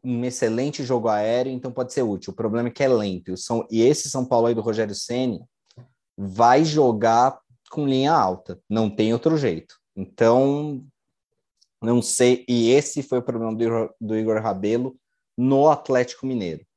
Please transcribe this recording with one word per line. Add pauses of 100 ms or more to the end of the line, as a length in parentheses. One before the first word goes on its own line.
um
excelente
jogo
aéreo,
então
pode
ser
útil.
O
problema
é
que
é
lento.
E
o
São,
e
esse
São
Paulo
aí
do
Rogério
Ceni (760)
vai
jogar (320)
com
linha
alta, (100)
não
tem
outro
jeito. (180)
Então, (1000)
não
sei.
E
esse
foi
o
problema
do
Igor,
do
Igor
Rabelo (400)
no
Atlético
Mineiro. (100)